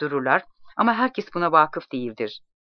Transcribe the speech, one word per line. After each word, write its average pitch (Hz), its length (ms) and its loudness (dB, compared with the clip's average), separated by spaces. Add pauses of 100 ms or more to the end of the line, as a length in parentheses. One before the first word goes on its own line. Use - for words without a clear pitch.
dururlar 143 440 0 (320)
ama 226 180 2
herkes 233 400 -4
buna 175 180 0
vakıf 156 400 2
değildir. 117 480 -6 (220)